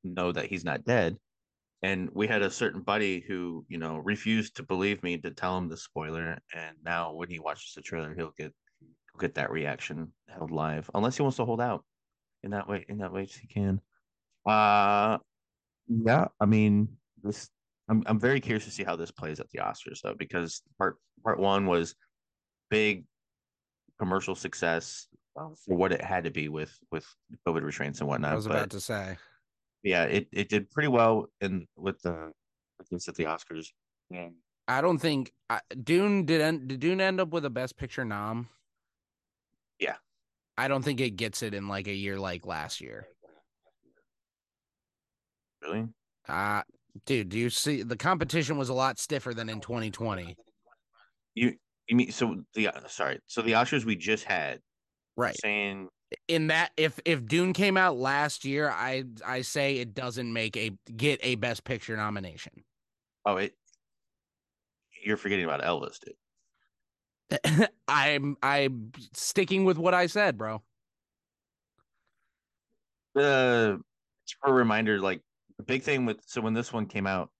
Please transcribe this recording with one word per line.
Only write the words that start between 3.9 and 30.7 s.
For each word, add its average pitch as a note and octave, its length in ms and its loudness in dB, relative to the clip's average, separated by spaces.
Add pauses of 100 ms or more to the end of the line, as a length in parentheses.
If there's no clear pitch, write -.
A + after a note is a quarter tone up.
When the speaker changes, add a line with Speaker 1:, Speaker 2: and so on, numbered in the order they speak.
Speaker 1:
refused G#2+ 580 -2
to - 60 -12
believe F#2+ 400 -2
me F2 160 -4
to E2 120 -8
tell F#2 260 -4
him F2+ 120 -4
the D#2+ 80 -8
spoiler. E2 640 -8 (160)
And D#2+ 300 -14
now E2+ 280 -4
when E2+ 180 -10
he E2+ 80 -12
watches D2+ 360 -10
the - 80 -16
trailer, D#2+ 320 -8
he'll D#2+ 220 -8
get, D2+ 160 -12 (280)
he'll - 400 -20
get E2+ 140 -4
that C#2+ 160 -2
reaction D#2 600 -6 (160)
held D#2+ 220 -10
live, D#2 440 -4
unless A2+ 220 0
he D3+ 60 0
wants C3+ 160 0
to A#2 60 0
hold A#2 160 -2
out A#2+ 240 -2 (580)
in G2 80 -8
that G2+ 180 -6
way, G2+ 200 -4
in G#2 100 -8
that F#2 140 -6
way G2 140 -6
he - 200 -20
can. G2 340 0 (640)
Uh, G#2 760 6 (680)
yeah, A2+ 380 4 (120)
I G#2+ 80 4
mean, G#2+ 420 6 (340)
this, - 260 -8 (400)
I'm, A2 180 4
I'm A2 140 2
very B2+ 200 4
curious A2 260 -2
to G#2 40 -14
see G2 140 -6
how F2 120 -2
this E2+ 140 -6
plays D#2 300 -8
at - 100 -12
the - 80 -8
Oscars, - 440 -6
though, - 120 -6
because - 480 -6 (160)
part, F#2+ 200 0 (260)
part G#2+ 140 2
one G2 280 4
was E2+ 280 2 (760)
big G#2 340 2 (920)
commercial F#2+ 360 0
success - 720 -4 (280)
for D#3 420 -6
what F#2 160 4
it - 100 -2
had F2 220 -2
to E2 60 -4
be D2+ 180 -4
with, D#2 280 -8 (140)
with D#2 160 -8 (400)
covid D#2+ 160 0
restraints C#2+ 380 -6
and C#2+ 80 -2
whatnot, C#2+ 240 0
Speaker 2:
I - 40 0
was G#2+ 100 -4
Speaker 1:
but D#2 100 0
Speaker 2:
about G2+ 140 -2
to G2 100 -10
say. F#2+ 360 -6 (680)
Speaker 1:
yeah, F2+ 220 4
it, - 280 0
it G2 160 -2
did G#2 220 0